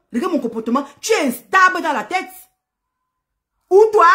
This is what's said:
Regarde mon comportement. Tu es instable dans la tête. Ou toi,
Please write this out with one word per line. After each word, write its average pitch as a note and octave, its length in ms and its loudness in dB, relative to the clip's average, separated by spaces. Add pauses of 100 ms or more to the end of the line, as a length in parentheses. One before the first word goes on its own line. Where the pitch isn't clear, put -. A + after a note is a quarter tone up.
(120)
Regarde E4 200 -4
mon D4 80 0
comportement. A#3 460 -6 (140)
Tu - 120 -4
es E4 160 -2
instable - 540 0
dans D#4+ 100 -4
la A3 120 -6
tête. F#4 260 -8 (1400)
Ou G4+ 220 6
toi, A4+ 220 4